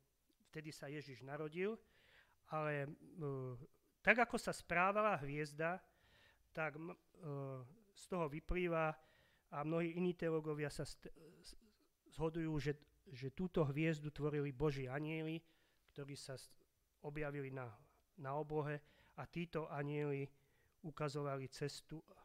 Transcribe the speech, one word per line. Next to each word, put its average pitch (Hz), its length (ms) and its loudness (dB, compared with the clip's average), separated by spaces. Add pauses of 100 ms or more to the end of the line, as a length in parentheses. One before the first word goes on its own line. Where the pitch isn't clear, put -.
(540)
vtedy 151 160 -8
sa 143 180 -10
Ježiš 139 380 -8
narodil, 156 500 -2 (800)
ale, 151 320 2
e, 143 40 -6 (1160)
tak, 226 240 8
ako 240 80 0
sa 175 160 0
správala 196 720 4
hviezda, 151 560 -2 (720)
tak, 156 240 -2
m-, 165 160 -8
e, - 40 -14 (1000)
z - 80 -18
toho 170 240 0
vyplýva, 160 640 2 (600)
a 147 80 0
mnohí 165 320 2
iní 180 220 2
teológovia 156 500 0
sa 143 160 -4
st-, - 240 -10 (320)
s-, - 160 -18 (560)
zhodujú, 160 480 0
že, 143 140 2 (340)
že 131 240 -6
túto 185 320 4
hviezdu 151 480 2
tvorili 143 400 2
Boží 135 380 2
anjeli, 156 500 -2 (540)
ktorí 143 240 -8
sa - 180 -8
s-, - 160 -14 (540)
objavili 147 480 -2
na, 127 180 -4 (480)
na 135 160 -2
oblohe 151 460 0 (340)
a 143 140 -8
títo 165 420 -2
anjeli 143 560 0 (560)
ukazovali 143 640 -2
cestu, - 540 -6 (240)